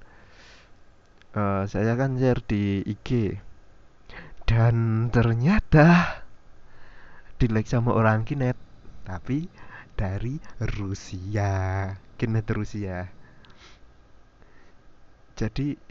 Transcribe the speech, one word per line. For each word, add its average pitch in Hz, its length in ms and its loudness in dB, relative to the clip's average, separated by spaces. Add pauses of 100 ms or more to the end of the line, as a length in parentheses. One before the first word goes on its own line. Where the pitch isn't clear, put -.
(1400)
eh, 98 320 -2
saya 110 320 0
kan 135 160 0
share 127 320 2
di 101 400 0
I 104 160 -6
G. 113 320 -2 (1120)
Dan 113 640 4
ternyata 156 1120 6 (1120)
di-like 110 320 2
sama 117 240 2
orang 110 320 4
Kinet, 127 320 -2 (480)
tapi 127 480 -4 (480)
dari 107 400 -4 (400)
Rusia. 98 1120 -4 (240)
Kinet 110 320 -2
Rusia. 101 640 -6 (2250)
Jadi, 135 400 -2 (160)